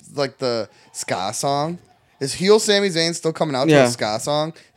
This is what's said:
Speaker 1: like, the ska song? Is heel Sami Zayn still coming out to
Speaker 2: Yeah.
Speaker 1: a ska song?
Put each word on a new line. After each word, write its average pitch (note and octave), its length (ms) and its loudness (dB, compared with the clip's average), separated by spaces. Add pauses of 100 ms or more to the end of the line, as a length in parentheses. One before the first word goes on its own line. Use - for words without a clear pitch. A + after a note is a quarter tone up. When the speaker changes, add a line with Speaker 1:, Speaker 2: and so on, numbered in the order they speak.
(140)
Speaker 1:
like, C#3 220 -4
the A#2 320 -4 (240)
ska G2+ 400 -6
song? D3 460 -4 (420)
Is C3+ 140 -6
heel G#3 260 4
Sami G3+ 280 2
Zayn E3 280 0
still D#3+ 160 -4
coming D#3 240 -2
out B2+ 80 2
to D#3+ 60 2
Speaker 2:
Yeah. C#3+ 160 8
Speaker 1:
a - 20 4
ska A#2 320 -4
song? D3+ 320 -2 (240)